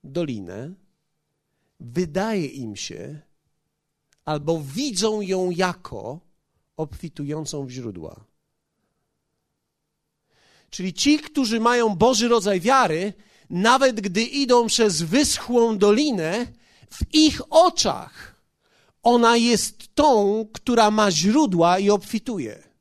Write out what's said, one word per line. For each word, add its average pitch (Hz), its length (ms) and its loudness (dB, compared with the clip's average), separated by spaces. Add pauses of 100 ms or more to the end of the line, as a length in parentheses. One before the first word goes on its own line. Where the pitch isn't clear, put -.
dolinę, 135 680 -8 (1040)
wydaje 180 680 -4
im 117 300 -10
się, 139 460 -14 (1040)
albo 151 360 -4
widzą 214 600 -4
ją 185 280 -2
jako 165 720 -6 (580)
obfitującą 151 880 -10
w 127 40 -14
źródła”. 110 560 -14 (2500)
Czyli 185 240 -8
ci, 294 260 2
którzy 233 400 -2
mają 233 360 2
Boży 226 320 2
rodzaj 208 320 2
wiary, 196 540 2 (360)
nawet 226 520 2
gdy 196 220 -2
idą 240 440 2
przez 208 340 0
wyschłą 233 760 0
dolinę, 208 680 2 (440)
w - 220 -6
ich 311 360 4
oczach 269 840 0 (680)
ona 233 340 4
jest - 580 -2
tą, 220 580 2
która 226 380 2
ma 214 200 2
źródła 185 680 2
i 202 100 2
obfituje. 202 800 -4 (100)